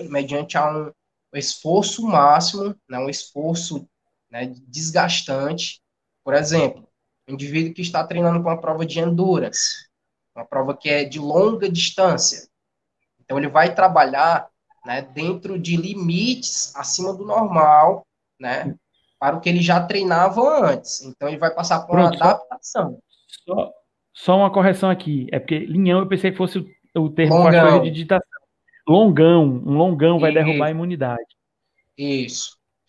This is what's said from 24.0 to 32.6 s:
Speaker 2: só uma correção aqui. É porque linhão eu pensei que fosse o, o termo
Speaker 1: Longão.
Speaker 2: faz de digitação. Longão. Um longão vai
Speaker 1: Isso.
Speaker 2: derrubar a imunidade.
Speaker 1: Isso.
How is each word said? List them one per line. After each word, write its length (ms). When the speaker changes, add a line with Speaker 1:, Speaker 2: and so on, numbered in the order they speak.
Speaker 2:
só 240
uma 140
correção 380
aqui. 420
É 80
porque 200
linhão 400
eu 80
pensei 240
que 60
fosse 220
o, 420
o 80
termo 280
Speaker 1:
Longão. 320
Speaker 2:
faz 120
de 80
digitação. 380
Longão. 560
Um 120
longão 420
vai 120
Speaker 1:
Isso. 120
Speaker 2:
derrubar 240
a 40
imunidade. 680
Speaker 1:
Isso. 600